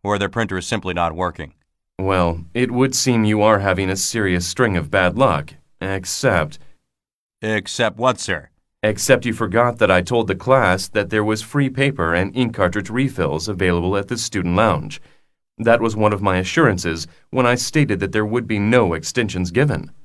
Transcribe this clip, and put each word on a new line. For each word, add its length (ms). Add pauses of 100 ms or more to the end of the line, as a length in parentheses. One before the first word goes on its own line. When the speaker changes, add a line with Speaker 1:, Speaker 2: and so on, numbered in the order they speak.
Speaker 1:
or 140
their 100
printer 300
is 80
simply 260
not 220
working. 400 (420)
Speaker 2:
Well, 560
it 200
would 200
seem 320
you 160
are 200
having 280
a 60
serious 500
string 320
of 140
bad 260
luck, 380 (260)
except 760 (840)
Speaker 1:
Except 580
what, 200
sir? 320 (320)
Speaker 2:
Except 420
you 80
forgot 460
that 120
I 120
told 240
the 80
class 540
that 220
there 140
was 180
free 260
paper 460
and 220
ink 180
cartridge 360
refills 580
available 480
at 120
the 80
student 400
lounge. 440 (580)
That 220
was 160
one 160
of 100
my 160
assurances 680 (240)
when 160
I 80
stated 460
that 100
there 160
would 220
be 100
no 360
extensions 580
given. 400 (120)